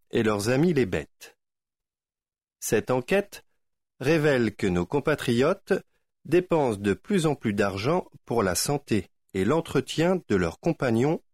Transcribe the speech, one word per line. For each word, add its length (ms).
et 100
leurs 280
amis 240
les 120
bêtes. 540
Cette 320
enquête 520
révèle 560
que 120
nos 180
compatriotes 880
dépensent 540
de 160
plus 320
en 80
plus 200
d'argent 520
pour 180
la 100
santé 560
et 100
l'entretien 840
de 80
leurs 240
compagnons 600